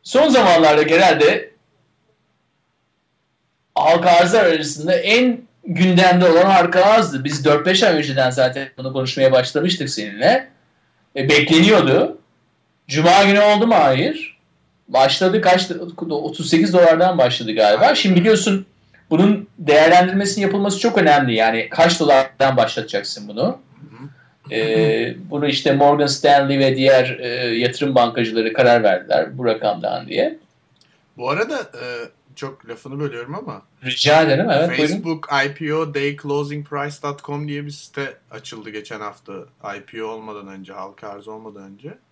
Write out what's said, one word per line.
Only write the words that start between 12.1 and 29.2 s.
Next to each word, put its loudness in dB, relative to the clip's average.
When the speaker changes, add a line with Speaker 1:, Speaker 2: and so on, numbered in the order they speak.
Speaker 1:
Cuma 4
günü 2
oldu 2
mu? 2
Hayır. 0
Başladı 0
kaç? 0
Otuz -8
sekiz 2
dolardan 4
başladı -2
galiba. 2
Speaker 2:
Aynen. 4
Speaker 1:
Şimdi 2
biliyorsun 0
bunun 0
değerlendirmesinin 2
yapılması -2
çok 0
önemli. 2
Yani -2
kaç 0
dolardan 2
başlatacaksın -4
bunu? -4
Speaker 2:
Hı -10
hı. -20
Speaker 1:
E, -2
bunu -4
işte -2
Morgan 2
Stanley 2
ve 2
diğer, 2
e, -10
yatırım -4
bankacıları -2
karar 2
verdiler -2